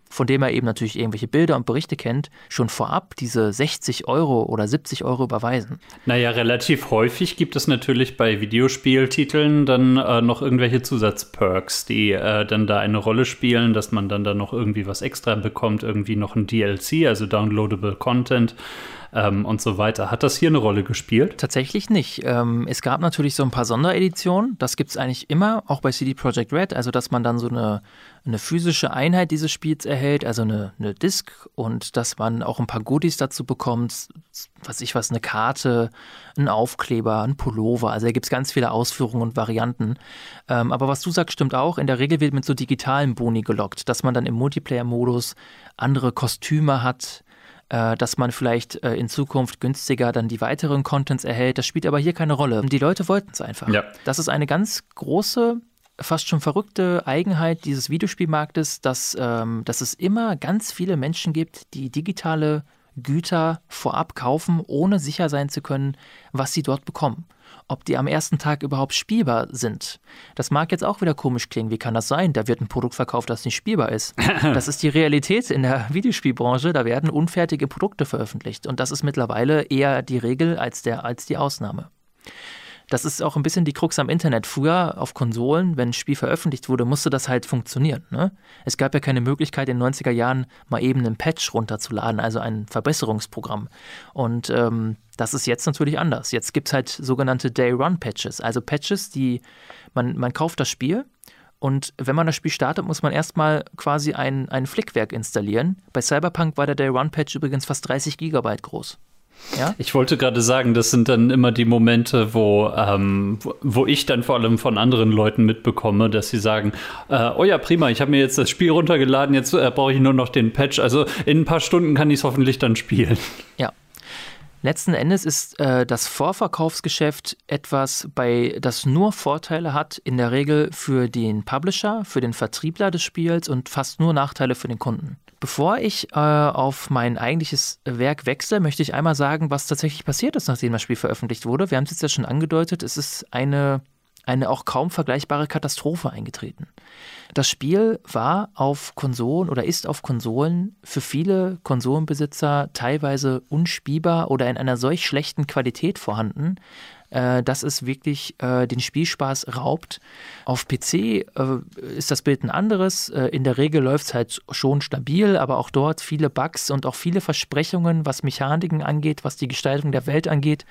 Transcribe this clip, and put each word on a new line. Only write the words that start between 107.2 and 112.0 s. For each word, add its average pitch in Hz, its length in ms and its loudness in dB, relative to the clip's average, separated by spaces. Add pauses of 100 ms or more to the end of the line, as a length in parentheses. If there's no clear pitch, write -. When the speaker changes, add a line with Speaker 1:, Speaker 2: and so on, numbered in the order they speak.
Speaker 1:
übrigens 135 300 -2
fast - 240 -4
dreißig 139 280 -4
Gigabyte 123 440 -2
groß. - 360 -12 (600)
Ja? 151 200 0
Speaker 2:
Ich - 160 -4
wollte 131 240 4
gerade 120 240 2
sagen, 123 320 4
das 117 160 4
sind 117 200 4
dann 120 200 6
immer 127 220 6
die 117 140 2
Momente, 117 680 6